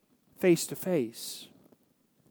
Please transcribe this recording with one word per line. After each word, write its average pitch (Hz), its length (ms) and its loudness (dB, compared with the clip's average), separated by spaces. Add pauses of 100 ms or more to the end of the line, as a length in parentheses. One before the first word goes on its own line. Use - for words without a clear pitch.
(380)
face 175 300 4
to 143 80 -8
face. - 720 -4 (840)